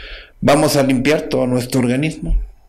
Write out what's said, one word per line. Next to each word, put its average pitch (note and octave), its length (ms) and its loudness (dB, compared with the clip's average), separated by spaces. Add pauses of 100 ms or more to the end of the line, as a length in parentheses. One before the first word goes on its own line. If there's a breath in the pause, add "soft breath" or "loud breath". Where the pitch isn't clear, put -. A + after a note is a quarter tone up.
(420 loud breath)
Vamos D3 340 2
a C#3 80 4
limpiar C3+ 400 0
todo B2+ 240 -2
nuestro B2 340 0
organismo, D3 580 0 (300)